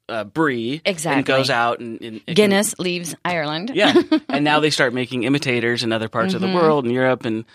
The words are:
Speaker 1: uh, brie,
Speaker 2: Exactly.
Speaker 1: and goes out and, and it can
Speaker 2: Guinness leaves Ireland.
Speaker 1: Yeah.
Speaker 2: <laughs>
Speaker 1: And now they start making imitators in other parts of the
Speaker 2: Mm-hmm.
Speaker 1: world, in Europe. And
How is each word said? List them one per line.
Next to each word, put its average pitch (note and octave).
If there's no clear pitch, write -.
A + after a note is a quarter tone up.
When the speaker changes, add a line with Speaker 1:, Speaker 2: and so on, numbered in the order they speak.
Speaker 1:
uh, A2
brie, C3
Speaker 2:
Exactly. D#3+
Speaker 1:
and C3+
goes C3+
out A#2+
and, A2+
and A2+
it -
can -
Speaker 2:
Guinness G3+
leaves F3
Ireland. E3+
Speaker 1:
Yeah. G3+
Speaker 2:
<laughs> -
Speaker 1:
And D3
now D3+
they D3+
start C#3
making B2+
imitators A#2+
in A2+
other A2
parts B2
of A#2
the F#3+
Speaker 2:
Mm-hmm. F#3
Speaker 1:
world, D#3
in A#2
Europe. B2+
And A2+